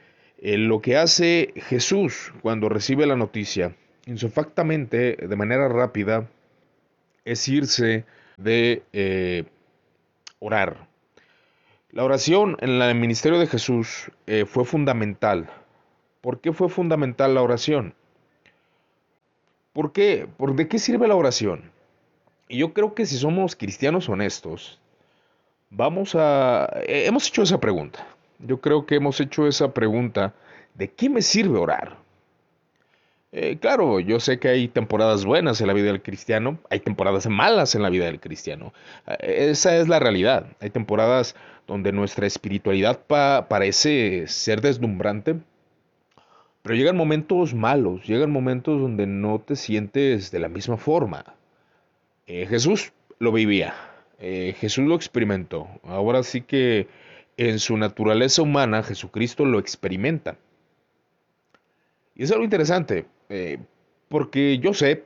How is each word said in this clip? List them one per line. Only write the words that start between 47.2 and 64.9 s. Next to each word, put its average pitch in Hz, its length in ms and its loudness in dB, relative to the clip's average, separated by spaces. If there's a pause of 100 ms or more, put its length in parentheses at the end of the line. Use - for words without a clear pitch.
malos, 113 520 0
llegan 135 240 0
momentos 127 500 -2
donde 110 240 -2
no 104 360 -2
te 143 160 -6
sientes 107 720 -2
de 90 80 -6
la 82 100 -4
misma 101 280 -6
forma. 120 480 -2 (1040)
Eh, 90 180 -8
Jesús 127 460 0 (260)
lo 117 140 2
vivía, 104 420 2 (460)
eh, 92 360 -6
Jesús 120 280 -2
lo 160 100 4
experimentó. 98 720 -4 (160)
Ahora 107 400 0
sí 123 180 -8
que 123 460 2 (500)
en 113 220 0
su 110 180 -2
naturaleza 110 680 2
humana, 131 420 2
Jesucristo 113 600 -4
lo 120 140 2
experimenta. 98 800 -4 (1800)
Y 113 80 -12
es 147 80 0
algo 220 140 2
interesante, 165 640 0 (220)
eh, 87 300 -8 (500)
porque 139 520 0
yo 190 120 2
sé, 151 340 0